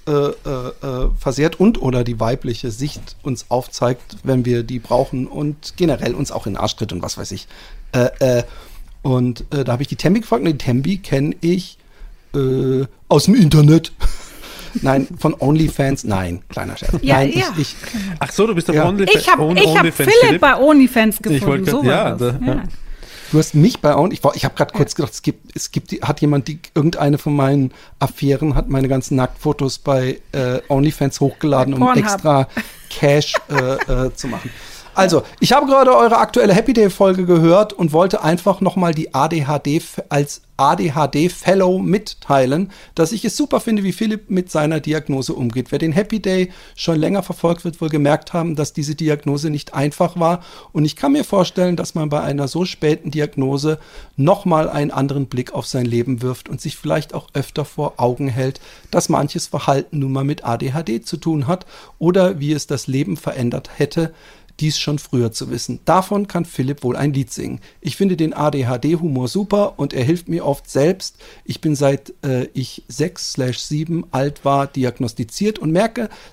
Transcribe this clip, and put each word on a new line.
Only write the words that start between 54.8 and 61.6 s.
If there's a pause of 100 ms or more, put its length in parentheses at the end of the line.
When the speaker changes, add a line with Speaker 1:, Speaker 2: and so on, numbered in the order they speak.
Speaker 1:
anderen
Blick
auf
sein
Leben
wirft
und
sich
vielleicht
auch
öfter
vor
Augen
hält, (280)
dass
manches
Verhalten
nun
mal
mit
A
D
H
D
zu
tun
hat (320)